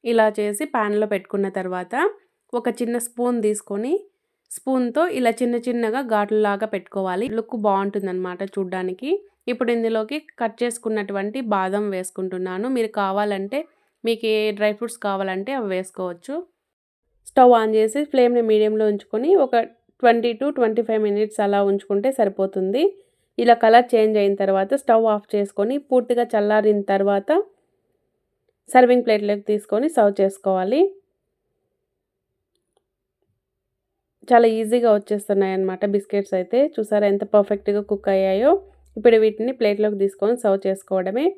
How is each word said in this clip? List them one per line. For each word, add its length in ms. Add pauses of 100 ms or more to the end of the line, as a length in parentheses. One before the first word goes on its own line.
ఇలా 220 (100)
చేసి 280 (100)
పాన్లో 380
పెట్టుకున్న 340 (100)
తర్వాత 380 (580)
ఒక 160 (100)
చిన్న 180 (100)
స్పూన్ 400
తీసుకొని 440 (600)
స్పూన్తో 520 (140)
ఇలా 140 (100)
చిన్న 160 (100)
చిన్నగా 340 (120)
ఘాట్లులాగా 640
పెట్టుకోవాలి. 520 (100)
లుక్ 280
బాగుంటుందన్నమాట 760 (140)
చూడ్డానికి. 560 (420)
ఇప్పుడు 220
ఇందులోకి 440 (220)
కట్ 220
చేసుకున్నటువంటి 800 (140)
బాదం 300 (100)
వేసుకుంటున్నాను. 840
మీరు 140 (100)
కావాలంటే 600 (440)
మీకు 220 (100)
ఏ 20 (200)
డ్రై 200
ఫ్రూట్స్ 280
కావాలంటే 520
అవి 160
వేసుకోవచ్చు. 600 (920)
స్టవ్ 300
on 200
చేసి 240 (100)
ఫ్లేమ్ని 400
మీడియంలో 400
ఉంచుకొని 400 (140)
ఒక 80 (480)
ట్వంటీ 380
to 160
ట్వంటీ 320
ఫైవ్ 200
మినిట్స్ 380
అలా 140 (100)
ఉంచుకుంటే 400 (100)
సరిపోతుంది. 640 (560)
ఇలా 240
కలర్ 280
చేంజ్ 300
అయిన 200
తర్వాత 300 (120)
స్టవ్ 300
ఆఫ్ 200
చేసుకొని 420 (140)
పూర్తిగా 420
చల్లారిన 500 (120)
తర్వాత 380 (1400)
సర్వింగ్ 380
ప్లేట్లోకి 440
తీసుకొని 460
సర్వ్ 240
చేసుకోవాలి. 600 (3500)
చాలా 200 (120)
ఈజీగా 360
వచ్చేస్తున్నాయి 600
అన్నమాట 280 (100)
బిస్కెట్స్ 440
అయితే. 200 (160)
చూసారా 380
ఎంత 220
పర్ఫెక్ట్గా 560
కుక్ 240
అయ్యాయో? 360 (460)
ఇప్పుడు 280
వీటిని 360
ప్లేట్లోకి 420
తీసుకొని 400
సర్వ్ 240
చేసుకోవడమే. 600 (120)